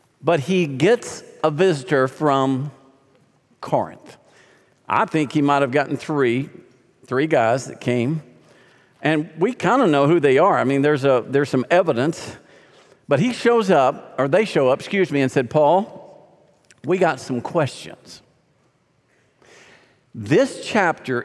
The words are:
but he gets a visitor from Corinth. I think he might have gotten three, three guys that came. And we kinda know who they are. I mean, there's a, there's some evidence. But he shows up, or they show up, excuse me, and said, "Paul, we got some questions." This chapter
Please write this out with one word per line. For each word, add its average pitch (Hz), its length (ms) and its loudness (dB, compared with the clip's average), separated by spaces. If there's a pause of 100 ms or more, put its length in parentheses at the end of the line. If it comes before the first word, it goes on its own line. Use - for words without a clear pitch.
(220)
but 156 180 0
he 180 260 0
gets 156 560 0 (220)
a 156 60 2
visitor 147 580 0
from 135 640 0 (880)
Corinth. - 560 -6 (720)
I 170 160 0
think 156 280 -2
he 151 100 0
might 143 180 2
have 135 100 0
gotten 139 280 -2
three, 135 500 -2 (580)
three 143 200 -2
guys 127 400 0
that 98 140 -16
came. 127 420 -2 (800)
And 151 360 -2
we 214 140 0
kinda 240 340 0
know 143 220 2
who 170 100 2
they 135 200 4
are. 170 200 4
I 120 60 0
mean, 139 180 0
there's 147 220 0
a, 127 240 2
there's 139 200 0
some 127 220 -2
evidence. 160 640 0 (680)
But 139 140 2
he 240 120 0
shows 233 380 0
up, 139 480 2
or 131 80 0
they 180 180 2
show 143 240 2
up, 139 120 2
excuse 190 320 -2
me, 143 80 0
and 131 100 2
said, 127 180 0
"Paul, - 920 -2 (420)
we 180 140 -2
got 160 220 0
some 123 200 -6
questions." - 800 -6 (1900)
This 156 540 -2
chapter 156 580 -2